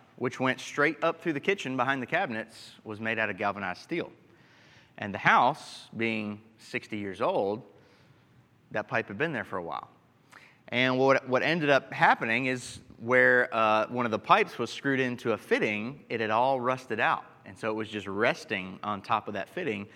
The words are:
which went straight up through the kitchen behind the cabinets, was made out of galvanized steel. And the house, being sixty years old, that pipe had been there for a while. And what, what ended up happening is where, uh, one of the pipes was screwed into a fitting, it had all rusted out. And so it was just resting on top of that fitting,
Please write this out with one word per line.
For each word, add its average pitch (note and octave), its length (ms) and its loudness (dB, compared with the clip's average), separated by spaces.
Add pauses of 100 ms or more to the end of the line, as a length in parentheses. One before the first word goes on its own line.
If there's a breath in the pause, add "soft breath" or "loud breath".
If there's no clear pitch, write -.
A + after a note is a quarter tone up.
(160)
which - 240 -4
went C3 200 0
straight D3+ 440 0
up E3 180 0
through E3 120 -2
the C#3+ 60 -2
kitchen C3+ 380 -2
behind C3 240 0
the A#2 60 -8
cabinets, D3+ 640 -6 (140)
was G#2+ 140 -10
made A2 200 -2
out A2 100 0
of F#2+ 80 -6
galvanized G2+ 440 -2
steel. - 300 -6 (840 soft breath)
And G#2 160 -8
the - 60 -6
house, - 760 2
being G#2+ 460 -4 (160)
sixty - 400 -8
years G2 240 -6
old, B2+ 400 0 (1080 soft breath)
that G#2+ 160 -4
pipe A2+ 220 -2
had G2+ 80 -10
been D#3 160 -2
there G#2+ 120 -4
for - 120 -8
a F2 60 -6
while. D2 260 -8 (800 loud breath)
And B2+ 280 2
what, C3+ 300 4
what B2+ 160 2
ended D3+ 260 2
up C3+ 220 4
happening C3+ 560 2
is B2+ 320 -6 (200)
where, B2+ 540 6
uh, A2 340 4
one B2 180 -2
of A2 60 -2
the G#2+ 80 0
pipes F#3 380 2
was A#2 140 -4
screwed C3+ 280 -2
into B2 340 0
a G2+ 40 0
fitting, B2+ 640 -2 (100)
it A#2+ 100 -4
had A2 120 0
all B2+ 300 2
rusted A#2+ 380 -2
out. C#3+ 260 0 (200)
And G2 120 -16
so A2 140 -4
it - 20 -2
was A2 160 -4
just G2+ 160 -6
resting G2 800 -2
on G2+ 180 -4
top A2 260 -2
of G#2 60 -8
that G2 160 -6
fitting, A2 460 -6